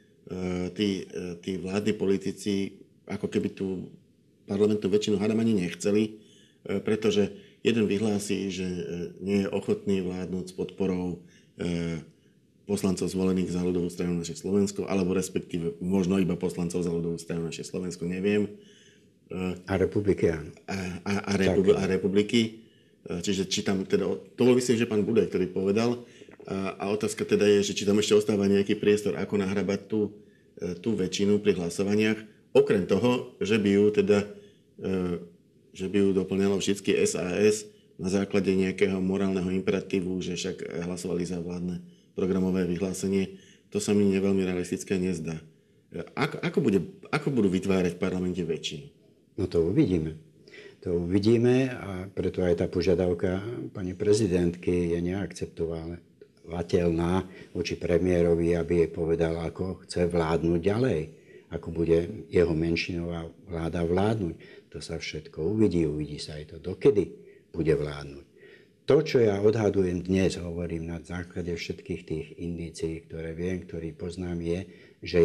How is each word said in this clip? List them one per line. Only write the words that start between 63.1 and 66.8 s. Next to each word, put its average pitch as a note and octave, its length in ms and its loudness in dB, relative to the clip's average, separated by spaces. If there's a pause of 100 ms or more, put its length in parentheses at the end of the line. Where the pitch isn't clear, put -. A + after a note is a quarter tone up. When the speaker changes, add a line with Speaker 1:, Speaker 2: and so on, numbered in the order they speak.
Speaker 2:
vláda E2 380 -4
vládnuť. F#2+ 500 0 (380)
To D#2+ 100 -12
sa D#2+ 160 -8
všetko D#2 480 -8
uvidí, F#2 400 4
uvidí D2 320 -4
sa D#2 160 -10
aj D2+ 160 -14
to, D#2+ 80 -16
dokedy F2+ 560 2 (400)